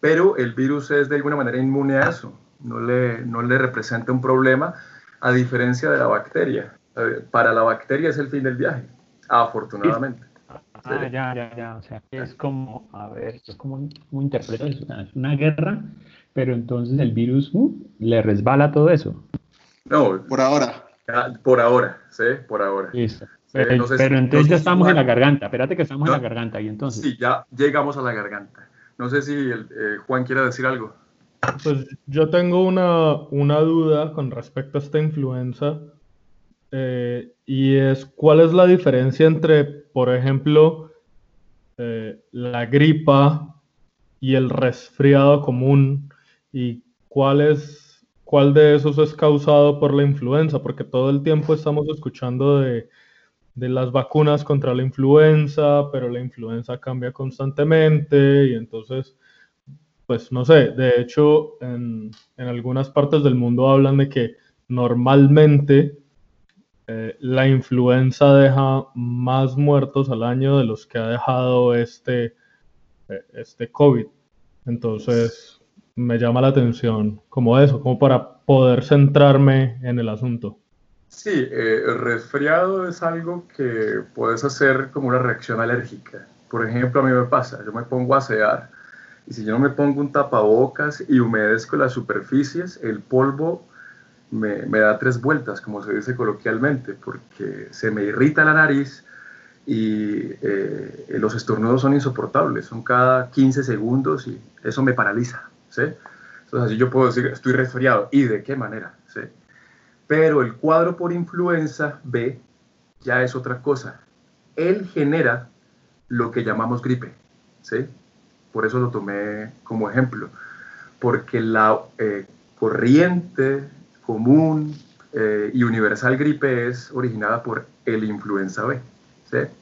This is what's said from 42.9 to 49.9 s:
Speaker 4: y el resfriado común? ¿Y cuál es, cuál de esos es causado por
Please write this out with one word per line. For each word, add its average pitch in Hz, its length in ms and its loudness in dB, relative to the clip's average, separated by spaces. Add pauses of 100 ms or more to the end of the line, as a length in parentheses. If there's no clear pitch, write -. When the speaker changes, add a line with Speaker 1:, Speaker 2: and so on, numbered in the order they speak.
Speaker 4:
y 131 140 0
el 131 160 2
resfriado 139 920 4
común? 139 720 2 (400)
¿Y 123 300 -6 (260)
cuál 139 320 2
es, - 640 -2 (200)
cuál 143 300 4
de 151 200 8
esos 147 240 0
es 156 160 2
causado 147 640 4
por 143 160 0